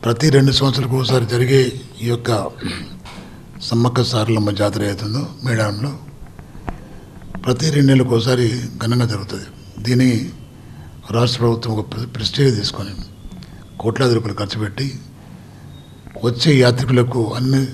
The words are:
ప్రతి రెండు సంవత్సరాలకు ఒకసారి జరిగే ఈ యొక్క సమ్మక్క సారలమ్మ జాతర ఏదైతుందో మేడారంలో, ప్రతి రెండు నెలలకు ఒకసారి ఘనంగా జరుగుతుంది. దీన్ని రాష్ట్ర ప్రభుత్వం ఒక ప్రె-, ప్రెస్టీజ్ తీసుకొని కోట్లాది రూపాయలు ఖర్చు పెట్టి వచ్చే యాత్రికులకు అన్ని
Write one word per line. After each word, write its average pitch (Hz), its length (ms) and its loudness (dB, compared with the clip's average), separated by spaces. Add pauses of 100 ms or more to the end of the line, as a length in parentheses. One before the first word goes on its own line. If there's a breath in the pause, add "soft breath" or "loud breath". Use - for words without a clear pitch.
ప్రతి 117 240 2
రెండు 135 220 8
సంవత్సరాలకు 131 460 2
ఒకసారి 123 280 2
జరిగే 123 460 4 (300)
ఈ 117 60 -4
యొక్క 117 420 -2 (1120 loud breath)
సమ్మక్క 120 420 2
సారలమ్మ 110 480 0
జాతర 101 320 0
ఏదైతుందో 107 420 -4 (180)
మేడారంలో, 113 500 -2 (1500 loud breath)
ప్రతి 127 240 2
రెండు 143 180 4
నెలలకు 123 280 6
ఒకసారి 120 460 2 (240)
ఘనంగా 120 200 2
జరుగుతుంది. - 380 -6 (360)
దీన్ని 120 500 2 (840 loud breath)
రాష్ట్ర 117 280 2
ప్రభుత్వం 117 380 0
ఒక - 160 -6
ప్రె-, 117 140 -6
ప్రెస్టీజ్ 110 500 2
తీసుకొని 101 320 -6 (920 loud breath)
కోట్లాది 117 360 2
రూపాయలు 110 220 -2
ఖర్చు 104 220 -4
పెట్టి 127 400 -6 (1200 loud breath)
వచ్చే 123 300 4
యాత్రికులకు 123 840 4
అన్ని 131 380 2